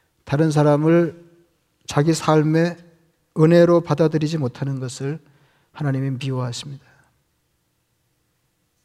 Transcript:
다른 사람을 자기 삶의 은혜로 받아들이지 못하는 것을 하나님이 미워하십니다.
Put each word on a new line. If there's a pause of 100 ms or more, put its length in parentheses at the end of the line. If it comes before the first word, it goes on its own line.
(240)
다른
사람을 (540)
자기
삶의 (640)
은혜로
받아들이지
못하는
것을 (520)
하나님이
미워하십니다. (2000)